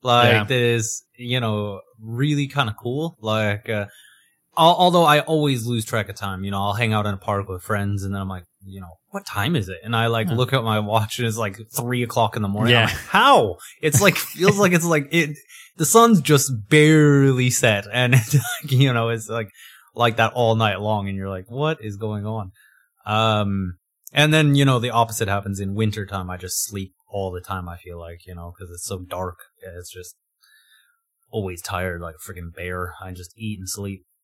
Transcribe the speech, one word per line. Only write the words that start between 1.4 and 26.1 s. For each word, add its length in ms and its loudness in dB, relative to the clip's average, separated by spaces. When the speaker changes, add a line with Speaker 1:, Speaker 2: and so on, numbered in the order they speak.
Speaker 1:
know, 400 -4
really 480 -2
kinda 320 -4
cool. 400 -6
Like, 480 -2
uh, 180 -4
al-, 220 6
although 260 4
I 160 6
always 460 0
lose 180 -2
track 240 -4
of 80 -12
time, 280 -8
you 60 -6
know, 120 -4
I'll 100 -2
hang 220 0
out 120 0
in 80 -4
a 40 -12
park 300 -4
with 140 -10
friends 400 -4
and 120 -6
then 80 -6
I'm 60 -6
like, 160 -12
you 160 -18
know, 140 -20
"What 160 -12
time 300 -2
is 120 -2
it?" 160 -12
And 100 -6
I, 120 2
like, 220 0
Speaker 2:
Yeah. 80 -2
Speaker 1:
look 180 0
at 100 0
my 160 0
watch 380 -2
and 100 -2
it's, 80 -6
like, 220 -6
three 320 -4
o'clock 340 -2
in 60 -4
the 60 -4
morning. 280 2
I'm 120 4
Speaker 2:
Yeah. 60 -4
Speaker 1:
like, 140 -12
"How?" 480 4
It's, 180 4
like, 160 4
Speaker 2:
<laughs> 0 -
Speaker 1:
feels 420 0
like 140 4
it's, 140 2
like, 260 0
it, 240 0
the 80 0
sun's 380 6
just 280 4
barely 800 6
set 420 2
and 220 4
<laughs> 0 -
it's, 200 4
like, 380 0
you 220 4
know, 160 0
it's, 180 -6
like, 220 -6
like 220 2
that 180 2
all 200 2
night 260 0
long 280 -2
and 80 -6
you're 120 -6
like, 220 -10
"What 320 -4
is 140 -10
going 300 -8
on?" 260 -8
Um, 760 0
and 200 4
then, 220 4
you 100 4
know, 140 4
the 120 -2
opposite 380 0
happens 320 -4
in 140 -6
wintertime. 560 -4